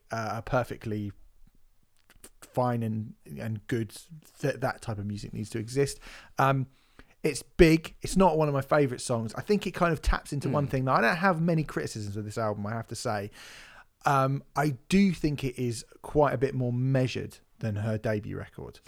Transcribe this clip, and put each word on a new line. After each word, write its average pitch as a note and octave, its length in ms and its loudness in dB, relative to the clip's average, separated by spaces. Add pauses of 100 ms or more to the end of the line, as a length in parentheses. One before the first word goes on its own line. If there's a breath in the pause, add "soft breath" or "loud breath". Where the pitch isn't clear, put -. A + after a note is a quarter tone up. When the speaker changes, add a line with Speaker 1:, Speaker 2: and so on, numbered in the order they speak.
(120)
Speaker 1:
uh, A2+ 240 -4
a A2+ 80 -6
perfectly G#2+ 680 -4 (1400)
fine A#2+ 300 2
and, A2 300 -4 (260)
and A2+ 280 -6
good A2+ 260 -2 (460)
th-, - 200 -2
that B2+ 220 -4
type G#2+ 180 -6
of G2 60 -6
music G#2 280 -6
needs A2 180 -6
to A2+ 80 -4
exist. C3 400 -2 (380 loud breath)
Um, C3+ 300 2 (560 soft breath)
it's D3 180 0
big. - 600 6
It's - 140 -6
not F3+ 220 6
one D#3 100 4
of C#3+ 60 0
my C#3 80 0
favourite C3+ 400 2
songs. A2+ 340 -2
I - 60 -6
think G#3 260 0
it F3 40 -2
kind E3+ 200 0
of D3 100 -2
taps - 320 0
into D3 160 -2
one C#3+ 160 2
Speaker 2:
Hmm. A#2+ 40 -6
Speaker 1:
thing. C3 160 0
Now, C3 100 4
I F3 60 4
don't G#3+ 160 2
have F3 240 2
many E3 220 2
criticisms A2 520 -6
of G#2+ 100 -6
this G#2 120 -6
album, G#2+ 300 -2
I G#2 40 -4
have A2+ 160 -6
to A2+ 80 -10
say. G#2 360 -4 (720 loud breath)
Um, C#3 380 2 (120)
I C#3+ 200 0 (120)
do G3 240 6
think D3+ 320 -2
it B2+ 160 -4
is A#2+ 240 -4 (180)
quite C#3+ 320 2
a C3 40 -2
bit B2+ 180 0
more B2+ 160 0
measured B2+ 640 0 (220)
than A2 180 -2
her G#2+ 200 -2
debut G#2 400 -4
record. - 500 -14